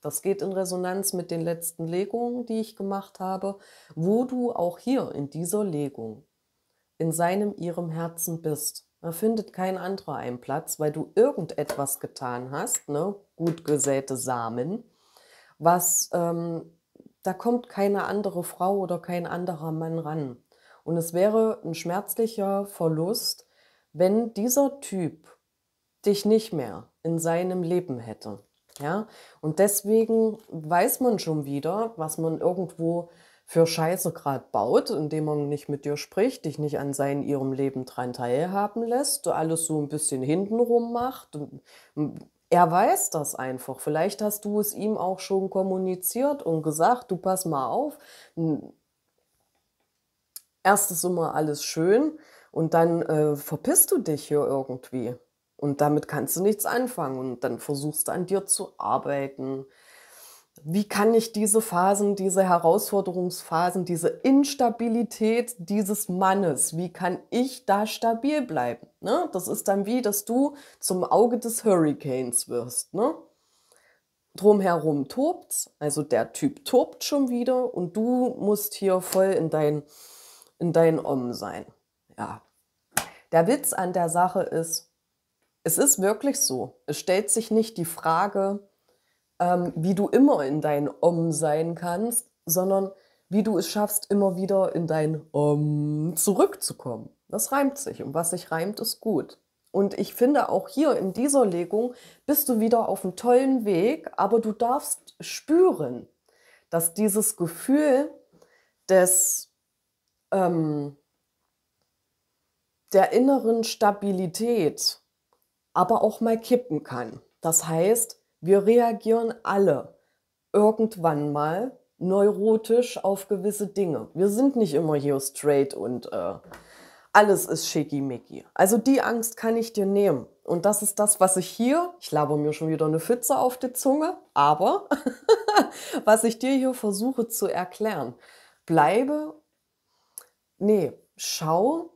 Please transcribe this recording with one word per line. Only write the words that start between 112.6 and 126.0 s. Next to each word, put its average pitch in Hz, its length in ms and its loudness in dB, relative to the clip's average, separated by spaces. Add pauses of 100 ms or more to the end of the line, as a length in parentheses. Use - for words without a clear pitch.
der 190 220 6
inneren 233 500 4
Stabilität 208 1400 0 (760)
aber 180 300 2
auch 220 160 2
mal 113 200 0
kippen 160 440 0
kann. 120 380 -10 (180)
Das 160 280 0
heißt, 175 540 2 (200)
wir 196 240 4
reagieren 226 680 4 (100)
alle 190 540 0 (540)
irgendwann 196 800 2
mal 160 460 -2 (200)
neurotisch 214 1040 2
auf 196 280 -2
gewisse 202 380 -2
Dinge. 156 460 -2
Wir 185 140 2
sind 254 300 2
nicht 190 160 2
immer 156 220 2
hier 139 260 0
straight 139 520 2
und, 117 380 -6